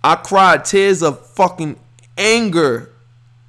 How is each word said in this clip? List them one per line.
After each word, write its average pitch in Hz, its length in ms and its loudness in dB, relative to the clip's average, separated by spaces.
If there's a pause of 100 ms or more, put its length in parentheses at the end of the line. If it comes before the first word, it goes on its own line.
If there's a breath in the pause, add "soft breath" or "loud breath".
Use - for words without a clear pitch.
I 156 120 2
cried 185 480 2
tears 196 380 0
of 147 240 -4
fucking 175 520 -4 (380)
anger. 175 720 -2 (580)